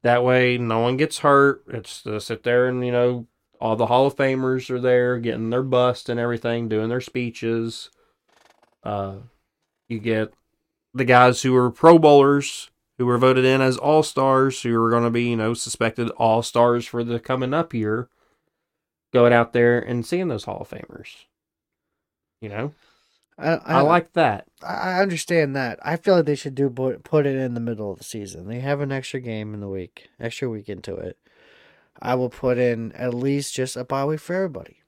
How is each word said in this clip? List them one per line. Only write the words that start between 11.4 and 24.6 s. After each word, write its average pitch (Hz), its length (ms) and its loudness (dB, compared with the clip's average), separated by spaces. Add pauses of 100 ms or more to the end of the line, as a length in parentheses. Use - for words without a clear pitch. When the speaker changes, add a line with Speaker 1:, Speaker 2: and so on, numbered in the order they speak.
Speaker 1:
who 127 120 2
are 123 140 4
Pro 165 300 8
Bowlers, 143 720 4 (260)
who 127 80 -2
were 123 140 2
voted 127 260 4
in 135 160 4
as 127 160 2
All-Stars, 135 880 2
who 117 180 0
are 113 80 2
gonna 117 220 2
be, 120 180 0
you 117 80 0
know, 110 160 -2
suspected 117 580 -4
All-Stars 117 760 2
for 120 160 -6
the 117 160 -4
coming 131 340 -4
up 165 200 -4
year, 110 360 -4 (1040)
going 120 200 6
out 117 200 2
there 120 260 4
and 120 260 -6
seeing 180 240 -4
those 110 160 -6
Hall - 160 -10
of - 80 -14
Famers. - 560 -18 (1160)
You 110 80 -14
know? 117 240 -10 (640)
Speaker 2:
I, - 160 -4
I, - 120 -4
Speaker 1:
I 139 160 2
like 170 320 2
that. 127 340 0 (160)